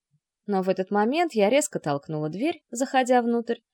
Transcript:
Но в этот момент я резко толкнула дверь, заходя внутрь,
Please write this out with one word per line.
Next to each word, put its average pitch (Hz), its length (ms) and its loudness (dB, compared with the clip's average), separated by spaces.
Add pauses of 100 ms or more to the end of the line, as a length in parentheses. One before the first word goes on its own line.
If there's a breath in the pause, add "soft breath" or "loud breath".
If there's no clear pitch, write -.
(460)
Но 196 160 0
в 185 80 0
этот 190 220 -2
момент 254 420 0
я 202 160 4
резко 269 300 0
толкнула 151 500 -4
дверь, 240 400 -4
заходя 254 520 2
внутрь, 233 360 -2 (160)